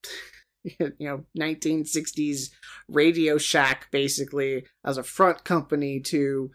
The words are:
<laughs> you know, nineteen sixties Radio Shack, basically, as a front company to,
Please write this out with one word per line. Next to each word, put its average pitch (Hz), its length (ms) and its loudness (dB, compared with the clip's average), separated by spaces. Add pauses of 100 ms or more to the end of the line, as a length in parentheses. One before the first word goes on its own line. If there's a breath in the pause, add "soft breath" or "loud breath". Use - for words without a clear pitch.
(260 loud breath)
<laughs> - 360 -20
you 160 380 -4
know, 143 240 -8 (100)
nineteen 156 520 -2
sixties 147 680 -4 (340 loud breath)
Radio 156 500 4
Shack, 139 520 2
basically, 139 760 -2 (180 soft breath)
as 135 140 -2
a 127 40 -6
front 180 400 4
company 143 580 0
to, 139 540 0